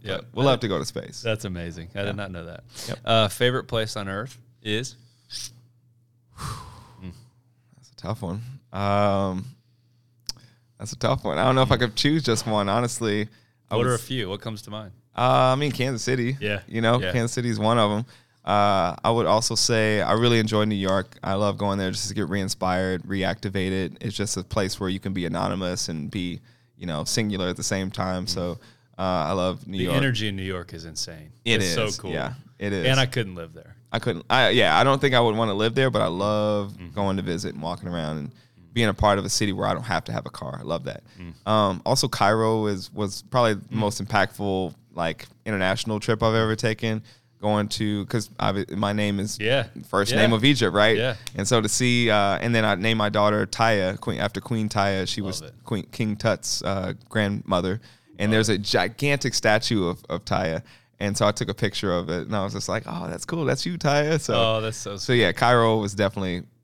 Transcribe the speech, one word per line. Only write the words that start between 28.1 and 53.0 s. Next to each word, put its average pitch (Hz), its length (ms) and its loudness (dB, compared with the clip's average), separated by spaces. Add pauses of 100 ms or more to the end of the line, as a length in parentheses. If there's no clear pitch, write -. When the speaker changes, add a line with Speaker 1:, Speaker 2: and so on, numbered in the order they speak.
Speaker 1:
Mm. - 20 -8
Speaker 2:
So, 87 300 -4 (400)
uh, 90 40 -4
I 90 300 0
love 90 340 -2
New 95 120 -8
Speaker 1:
The 92 60 0
Speaker 2:
York. 87 120 0
Speaker 1:
energy 120 320 0
in 104 80 -6
New 95 80 -6
York 92 300 -8
is 80 100 -12
insane. 78 460 -12 (140)
Speaker 2:
It 110 180 4
Speaker 1:
It's - 20 2 (120)
Speaker 2:
is. 107 200 -2
Speaker 1:
so - 60 -12
cool. 85 100 -6
Speaker 2:
Yeah, 67 220 -4 (260)
it 101 120 -4
is. 95 140 0
Speaker 1:
And 135 140 4
I 127 60 2
couldn't 110 280 -4
live 82 180 -12
there. 80 220 -20 (160)
Speaker 2:
I - 80 -2
couldn't. 92 320 -4
I, 120 200 6
yeah, 95 280 6
I 113 60 8
don't 135 160 4
think 139 140 2
I 120 60 6
would 117 140 4
wanna 110 200 0
live 110 200 0
there, 131 160 2
but 107 120 2
I 101 60 2
love 104 640 0
Speaker 1:
Mm-hmm. 87 200 -14
Speaker 2:
going 98 220 0
to 92 60 -2
visit 85 320 -4
and 71 80 -10
walking 85 260 -6
around 80 300 -4
and 71 120 -8
Speaker 1:
Mm. - 440 -20
Speaker 2:
being 113 140 2
a 95 60 0
part 104 240 4
of 95 60 -4
a - 60 -4
city 101 220 0
where 98 140 -2
I 101 80 0
don't - 100 -6
have 92 200 -2
to - 80 -8
have - 140 -4
a - 40 -12
car. - 300 -10
I - 40 -16
love 82 200 -4
that. - 180 -10 (160)
Speaker 1:
Mm. 87 320 -8
Speaker 2:
Um, 101 340 2
also, 135 220 2
Cairo 110 600 2
is, 98 260 -4
was 101 380 -6
probably 120 240 4
the 98 60 -8
Speaker 1:
Mm. - 120 -16
Speaker 2:
most 107 320 -2
impactful, 95 680 0 (220)
like, 82 320 -4 (180)
international 101 540 -2
trip 110 240 0
I've 113 140 4
ever 110 180 2
taken. 110 480 -2 (360)
Going 104 300 0
to, 104 380 -2
'cause 113 240 -4 (100)
I, 101 240 0 (100)
my 101 200 0
name 104 260 0
is 104 180 -6
Speaker 1:
Yeah. 113 280 0 (220)
Speaker 2:
first 101 220 2
Speaker 1:
Yeah. 123 120 2
Speaker 2:
name 117 100 6
of 107 100 2
Egypt, 120 320 4
right? 104 220 6
Speaker 1:
Yeah. 120 200 0 (180)
Speaker 2:
And 101 120 -2
so 120 140 4
to 110 80 0
see, 120 420 2
uh, 101 280 4
and 117 160 0
then 113 100 4
I 101 120 4
named 113 200 0
my 104 140 2